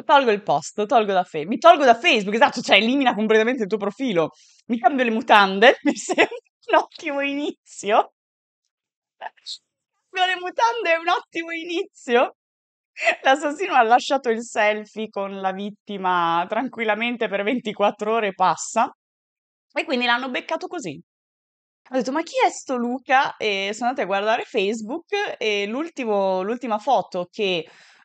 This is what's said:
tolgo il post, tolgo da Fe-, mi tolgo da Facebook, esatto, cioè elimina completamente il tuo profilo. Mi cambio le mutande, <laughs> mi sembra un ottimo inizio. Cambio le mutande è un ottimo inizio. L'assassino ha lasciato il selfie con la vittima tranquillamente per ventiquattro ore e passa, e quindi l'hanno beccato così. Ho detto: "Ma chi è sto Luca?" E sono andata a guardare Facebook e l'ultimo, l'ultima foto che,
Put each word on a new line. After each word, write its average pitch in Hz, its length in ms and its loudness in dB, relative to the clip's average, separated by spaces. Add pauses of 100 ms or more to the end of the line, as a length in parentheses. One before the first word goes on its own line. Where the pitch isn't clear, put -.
tolgo 277 280 4
il 202 100 -2
post, 160 420 -2
tolgo 214 280 2
da 185 100 2
Fe-, 156 240 -6
mi 214 120 -4
tolgo 330 260 8
da 240 100 8
Facebook, 233 400 0
esatto, 247 260 4
cioè - 180 4
elimina 247 360 2
completamente 220 480 2
il 196 60 -4
tuo 202 100 -4
profilo. 196 520 -2 (360)
Mi 226 140 -4
cambio 277 240 2
le 226 80 0
mutande, 214 680 6
<laughs> - 80 -4
mi 294 80 0
sembra - 320 0 (440)
un 339 80 4
ottimo 294 420 -6
inizio. 277 920 -4 (1040)
Cambio - 1160 -8
le 359 60 -10
mutande 370 520 -2
è 330 40 2
un 330 120 -4
ottimo 339 440 -4
inizio. 330 800 -2 (880)
L'assassino 311 520 0
ha 254 100 6
lasciato 247 440 2
il 233 140 -2
selfie 214 680 -4
con 196 320 -8
la 190 120 -4
vittima 185 960 -2
tranquillamente 226 800 -4
per 196 160 -4
ventiquattro 208 680 -2
ore 214 140 0
e 190 60 -6
passa, 196 580 0 (800)
e 302 120 -4
quindi 254 200 -2
l'hanno 247 260 -2
beccato 320 360 -6
così. 233 340 -10 (880)
Ho 247 60 -16
detto: 254 160 -2
"Ma 302 120 -4
chi 330 120 -12 (100)
è 349 60 4
sto - 260 -8
Luca?" 254 600 -2
E 196 360 -4
sono 240 180 -4
andata 269 120 -4
a 196 40 -2
guardare 208 360 0
Facebook 247 960 -4
e 202 280 -2
l'ultimo, 208 760 -2
l'ultima 220 360 -4
foto 196 520 -2
che, 185 340 -4 (400)